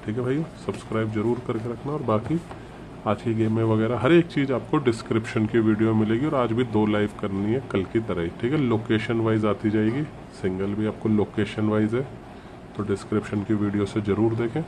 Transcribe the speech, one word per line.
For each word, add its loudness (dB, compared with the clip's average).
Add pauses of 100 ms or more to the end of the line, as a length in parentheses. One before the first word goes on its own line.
ठीक -2
है -2
भाइयों, 0 (240)
सब्सक्राइब -4
जरूर 0
करके -4
रखना। -8
और -4
बाकी 0 (680)
आज 0
की 0
गेम 2
में 2
वगैरह 2
हर 4
एक 8
चीज़ 0
आपको 0
description 0
की 2
वीडियो 4
में 4
मिलेगी। 2
और 0
आज 2
भी 2
दो 4
live 2 (100)
करनी -2
है 0 (100)
कल 2
की 0
तरह -2
ही। 0 (120)
ठीक 0
है, 2
लोकेशन 0
wise 2
आती 2
जाएगी, 2 (400)
Single -2
भी -2
आपको -4
location 0
wise 2
है, 0 (680)
तो -6
description -2
की 0
video 0
से -2
ज़रूर 2
देखें। -2